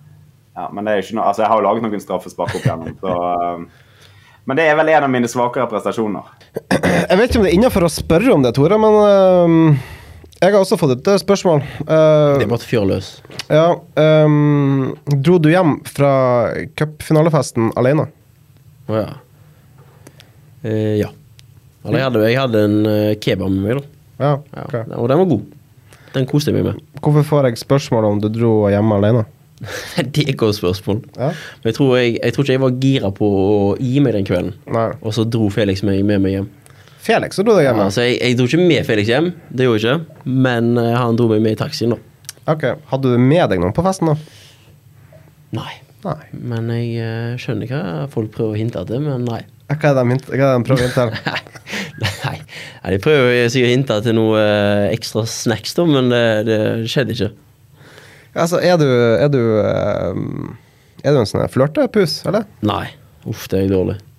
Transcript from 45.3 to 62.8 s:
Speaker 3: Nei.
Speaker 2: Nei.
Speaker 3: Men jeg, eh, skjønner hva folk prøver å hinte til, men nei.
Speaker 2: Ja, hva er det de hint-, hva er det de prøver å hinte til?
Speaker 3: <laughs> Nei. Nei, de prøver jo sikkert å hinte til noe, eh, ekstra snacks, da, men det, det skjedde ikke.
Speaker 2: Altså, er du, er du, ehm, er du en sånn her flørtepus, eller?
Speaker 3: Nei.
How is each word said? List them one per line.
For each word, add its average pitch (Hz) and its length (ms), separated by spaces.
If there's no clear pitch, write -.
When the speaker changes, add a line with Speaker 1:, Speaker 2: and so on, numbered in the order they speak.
Speaker 3:
Nei. - 220
Speaker 2:
Nei. - 140
Speaker 3:
Men 113 360
jeg, 117 300
eh, 113 380
skjønner 110 320
hva 156 400
folk 110 220
prøver 110 240
å 104 40
hinte 110 280
til, 113 120
men 135 260
nei. 113 160
Speaker 2:
Ja, 143 60
hva 151 160
er - 20
det 127 100
de 123 120
hint-, 131 140
hva - 40
er 123 60
det 131 240
de 113 40
prøver 123 120
å 123 80
hinte 123 160
til? - 320
Speaker 3:
<laughs> - 0
Nei. - 380
Nei, - 120
de 98 80
prøver 131 360
jo 120 160
sikkert 123 160
å 120 60
hinte 127 300
til 113 120
noe, 110 240
eh, 104 460
ekstra 113 320
snacks, - 480
da, 170 100
men 135 240
det, 120 140
det 110 140
skjedde 123 240
ikke. 104 200
Speaker 2:
Altså, 170 260
er 175 160
du, 151 80
er 120 420
du, 143 120
ehm, 98 920
er 135 80
du 147 80
en 107 80
sånn - 140
her - 100
flørtepus, 156 680
eller? 202 160
Speaker 3:
Nei. 98 240